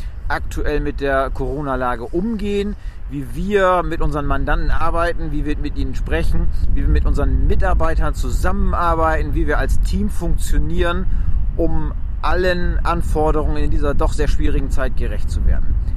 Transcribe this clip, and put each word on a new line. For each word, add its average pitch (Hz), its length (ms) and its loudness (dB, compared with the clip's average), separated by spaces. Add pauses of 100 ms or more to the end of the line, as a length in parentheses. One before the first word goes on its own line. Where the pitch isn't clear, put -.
(300)
aktuell 147 500 -4
mit 143 220 -6
der 135 280 -2
Corona-Lage 127 760 -6
umgehen, 202 720 -4 (320)
wie 135 260 -8
wir 185 480 0
mit 156 160 -4
unseren 143 260 -2
Mandanten 143 460 0
arbeiten, 165 640 0
wie 147 100 -2
wir 147 140 -4
mit - 180 -4
ihnen - 180 -2
sprechen, 165 540 2 (260)
wie 139 100 2
wir 143 40 2
mit 151 180 4
unseren 135 420 2
Mitarbeitern 160 640 2
zusammenarbeiten, 165 1200 0
wie 160 120 0
wir 147 120 0
als 135 240 2
Team 202 280 0
funktionieren, - 960 0 (520)
um 156 340 2 (300)
allen 175 640 0
Anforderungen 156 720 0
in 147 120 2
dieser 143 240 2
doch 143 200 2
sehr 143 160 0
schwierigen 143 420 2
Zeit 131 240 0
gerecht 113 340 0
zu - 160 0
werden. - 300 4 (220)